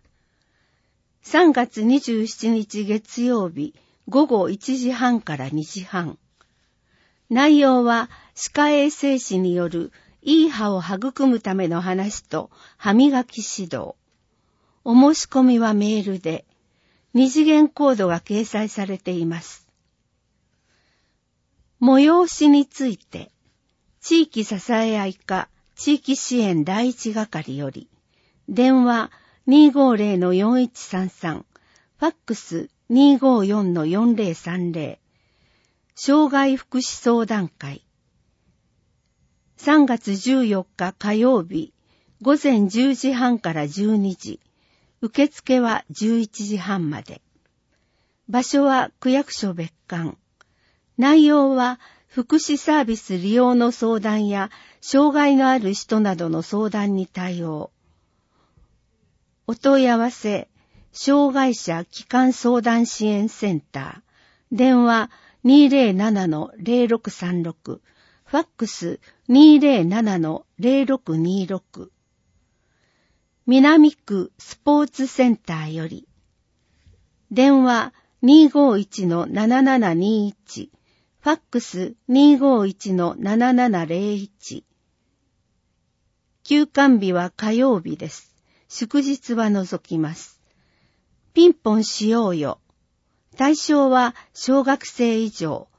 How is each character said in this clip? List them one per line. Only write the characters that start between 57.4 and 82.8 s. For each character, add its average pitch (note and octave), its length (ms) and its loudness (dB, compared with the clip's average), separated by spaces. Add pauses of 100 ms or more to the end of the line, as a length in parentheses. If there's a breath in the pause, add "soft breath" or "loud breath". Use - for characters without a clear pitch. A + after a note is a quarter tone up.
応。 D#3 260 -10 (1800)
お A3+ 80 -8
問 C#4 280 2
い B3 60 2
合 A#3 100 2
わ A#3+ 120 -2
せ、 G#3 380 -8 (420)
障 C#4+ 440 0
害 C4 200 0
者 E3+ 300 -8
基 - 260 -20
幹 B3+ 220 2
相 A#3+ 300 -2
談 A#3 240 0
支 G#3+ 200 -6
援 G#3 220 -2
セ G3+ 240 -6
ン D3+ 80 -4
タ - 420 -16 (480)
ー。 A3+ 60 -6
電 B3 280 4
話、 A3+ 260 0 (320 soft breath)
二 C#4 260 6
零 B3 240 2
七 G3 340 -2
の D#3 300 -4
零 A#3+ 320 -2
六 A3+ 220 -4
三 F3+ 320 -6
六。 - 400 -12 (420)
フ - 140 -6
ァ E4 60 -2
ッ - 20 -10 (100)
ク A3+ 100 -6
ス、 - 340 -10 (280 soft breath)
二 D4 320 8
零 C4 240 2
七 G3+ 340 -2
の D#3+ 280 -6 (120)
零 C4 280 0
六 G#3 320 -4
二 F3+ 280 -2
六。 - 460 -14 (1500)
南 D4 500 6
区 - 440 -6
ス - 180 -20
ポ D4 240 2
ー D4 80 -2
ツ C4+ 180 -6
セ B3+ 220 0
ン A3+ 80 2
タ - 200 -12
ー D#3 160 -10
よ D#3+ 140 -8
り。 F3+ 220 -16 (1200)
電 C4 340 4
話、 A#3+ 280 -2 (300)
二 D4 260 8
五 C4 300 2
一 G3 280 -6
の E3+ 200 -2
七 A3 340 0
七 B3+ 320 2
二 G#3 360 -2
一。 - 440 -16 (480)
フ - 80 -4
ァ D#4 80 0
ッ - 40 -20 (100)
ク A#3+ 100 -4
ス、 F#3 360 -10 (120)
二 C#4 300 6
五 B3+ 260 2
一 F#3+ 300 -6